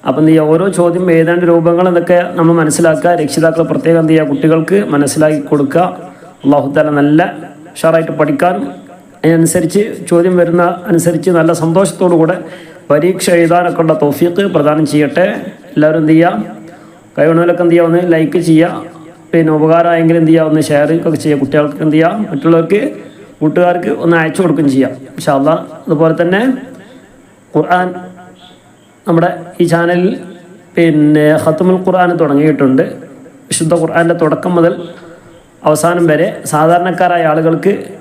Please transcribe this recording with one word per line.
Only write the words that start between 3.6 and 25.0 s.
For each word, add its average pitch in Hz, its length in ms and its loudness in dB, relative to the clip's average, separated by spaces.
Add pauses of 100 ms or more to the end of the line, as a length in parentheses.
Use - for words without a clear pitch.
പ്രത്യേകം 160 320 0
എന്ത് 156 100 2
ചെയ്യുക? 156 180 2
കുട്ടികൾക്ക് 160 460 0 (160)
മനസ്സിലാക്കി 147 460 0 (120)
കൊടുക്കുക. 151 340 0 (580)
അല്ലാഹു 139 320 2
തആല 151 240 0
നല്ല 147 200 2 (560)
ഉഷാറായിട്ട് 165 440 0
പഠിക്കാനും 156 440 0 (580)
അതിനനുസരിച്ച് 165 600 2 (280)
ചോദ്യം 175 320 2
വരുന്ന 170 220 2 (260)
അനുസരിച്ച് 170 480 0
നല്ല 165 140 2 (100)
സന്തോഷത്തോടു 175 600 0
കൂടെ 165 140 0 (560)
പരീക്ഷ 175 340 0 (140)
എഴുതാനൊക്കെ 170 440 0
ഉള്ള 160 100 2 (100)
തൗഫീഖ് 170 400 0 (120)
പ്രദാനം 151 360 0
ചെയ്യട്ടെ. 151 340 0 (480)
എല്ലാവരും 156 300 2
എന്ത് 156 100 2
ചെയ്യുക? 180 320 2 (720)
കഴിവുള്ളവരൊക്കെ 170 480 2
എന്ത് 165 100 2
ചെയ്യുക? 170 140 2
ഒന്ന് 170 120 2 (120)
ലൈക്ക് 160 260 0 (100)
ചെയ്യുക. 165 440 0 (380)
പിന്നെ 160 260 2
ഉപകാരമായെങ്കിൽ 165 600 2
എന്ത് 160 120 2
ചെയ്യുക? 160 180 2
ഒന്ന് 156 180 0
ഷെയർ 147 220 0 (180)
ഒക്കെ 160 160 -2
ചെയ്യുക. 147 180 0
കുട്ടികൾക്ക് 147 440 -2
എന്ത് 151 100 0
ചെയ്യുക? 185 340 0
മറ്റുള്ളവർക്ക്, 165 500 0 (600)
കൂട്ടുകാർക്ക് 175 520 0 (120)
ഒന്ന് 170 180 2
അയച്ചു 160 220 -4
കൊടുക്കുകയും 151 320 0
ചെയ്യുക. - 420 -4